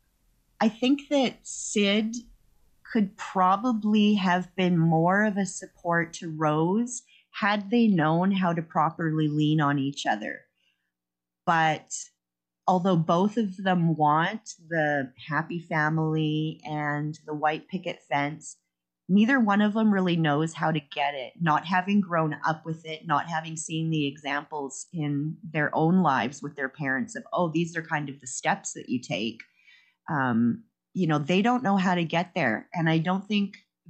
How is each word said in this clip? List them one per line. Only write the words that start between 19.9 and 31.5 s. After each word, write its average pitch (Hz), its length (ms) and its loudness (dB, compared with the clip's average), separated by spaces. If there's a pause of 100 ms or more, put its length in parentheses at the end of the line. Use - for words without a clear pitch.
really 185 220 2
knows 160 380 2
how 156 180 -2
to 156 80 0
get 147 360 -4
it. 127 260 -10
Not 156 260 0
having 190 340 2
grown 165 360 0 (100)
up 160 180 -2
with 160 220 -8
it, 156 200 -14
not 151 220 0
having 160 280 -6
seen 160 340 -4
the 151 160 0
examples 147 840 -8
in 151 440 -4 (140)
their 151 240 -2
own 170 280 4
lives 135 400 0
with 143 120 -12
their 135 140 -4
parents 131 480 -4
of, 120 160 -12
"Oh, 175 160 0
these 165 280 -2
are 160 60 -6
kind 147 260 -6
of 139 120 -14
the 127 80 -18
steps - 460 -4
that - 140 -14
you 123 120 -2
take." 117 420 -6 (640)
Um, 120 560 0 (300)
you 180 140 0
know, 147 100 2
they 180 240 0
don't 247 220 0